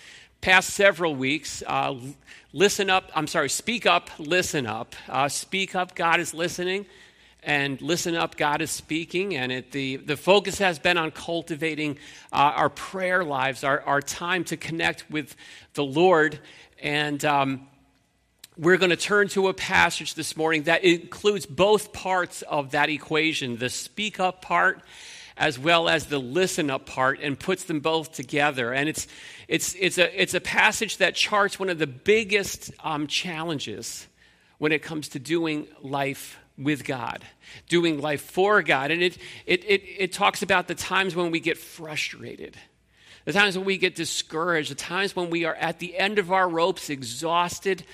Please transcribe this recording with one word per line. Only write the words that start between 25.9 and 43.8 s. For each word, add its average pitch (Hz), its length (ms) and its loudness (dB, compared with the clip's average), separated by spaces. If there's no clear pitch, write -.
the 143 120 -2
listen 151 520 0
up 135 140 -4
part, 131 360 0
and 143 180 -4
puts - 260 -4
them 156 160 -4
both 160 320 -2
together. 135 600 0
And 139 160 0
it's, - 180 -4
it's, - 300 0
it's 185 180 0
a, 180 240 2
it's 175 140 0
a 180 60 2
passage - 580 2
that 175 160 2
charts 202 440 0
one 190 120 -2
of 170 80 -2
the 151 80 0
biggest, 202 840 0
um, 151 240 -4
challenges 156 1000 -6
when 151 120 0
it 151 120 0
comes 156 280 -8
to - 80 -8
doing 151 480 -2
life 139 580 -6
with 139 260 -2
God, 127 400 -6
doing 170 320 2
life 143 200 -2
for 196 420 4
God. 143 280 2
And 170 120 0
it, 180 140 0
it, 180 180 0
it, 196 180 2
it 185 140 -2
talks 196 300 2
about 185 260 2
the 175 60 -4
times 185 420 0
when 175 140 0
we 165 100 0
get 156 160 -2
frustrated, - 1000 -10
the 151 80 -4
times 196 240 4
when 190 100 -4
we 190 120 0
get 175 180 0